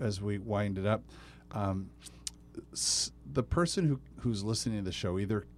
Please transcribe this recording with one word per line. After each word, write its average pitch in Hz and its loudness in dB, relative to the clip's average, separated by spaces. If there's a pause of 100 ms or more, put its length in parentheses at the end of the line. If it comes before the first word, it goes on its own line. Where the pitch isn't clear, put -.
as 101 0
we 104 0
wind 101 2
it 95 0
up, 107 4 (480)
um, 95 0 (840)
s-, - 0 (220)
the 135 4
person 175 2
who, 139 4 (220)
who's 110 2
listening 107 0
to 98 -2
the 92 -2
show 92 0
either 101 0 (120)